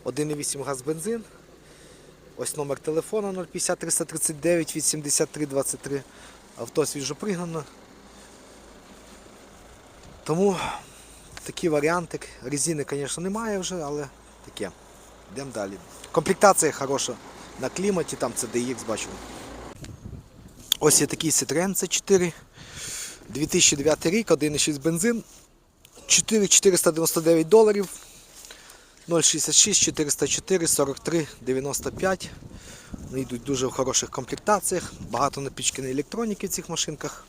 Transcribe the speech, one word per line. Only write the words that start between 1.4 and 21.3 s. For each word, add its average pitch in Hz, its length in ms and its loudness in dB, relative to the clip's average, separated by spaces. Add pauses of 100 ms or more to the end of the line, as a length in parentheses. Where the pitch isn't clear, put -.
Ось - 200 -4
номер 143 220 -2
телефона 190 540 -2
нуль 185 120 -6
п'ятдесят 175 340 -2
триста 165 260 -2
тридцять 156 360 -4
дев'ять 165 360 2
вісімдесят 151 520 0
три 147 180 -4
двадцять 135 340 -2
три. 139 220 -6 (540)
Авто 135 300 0
свіжо 143 280 -6
пригнано. 170 500 -4 (2500)
Тому 185 320 2 (880)
такий - 280 -2
варіантик. 156 580 0 (160)
Резини, 143 460 -2
звісно, 143 320 -4
немає 208 360 -2
вже, 180 240 -4
але 147 260 -6 (360)
таке. 95 260 -8 (600)
Йдемо 135 220 -10
далі. 101 180 -4 (400)
Комплектація 170 600 6
хороша. 131 420 -2 (460)
На 127 80 -4
кліматі, 180 480 -2
там 123 200 -2
це 123 100 -4
D 110 100 -4
X, 120 200 0 (120)
бачу. 107 200 -4 (1700)
Ось 151 200 4
є 147 60 2
такий 147 240 -2